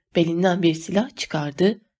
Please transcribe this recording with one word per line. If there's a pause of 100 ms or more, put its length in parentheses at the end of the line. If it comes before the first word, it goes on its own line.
(160)
belinden
bir
silah
çıkardı (200)